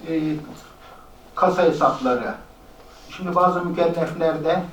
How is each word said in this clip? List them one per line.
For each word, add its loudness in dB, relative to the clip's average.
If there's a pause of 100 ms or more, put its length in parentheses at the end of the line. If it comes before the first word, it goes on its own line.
e, 0 (1000)
kasa 2
hesapları. 2 (760)
Şimdi -6
bazı 4
mükelleflerde, 0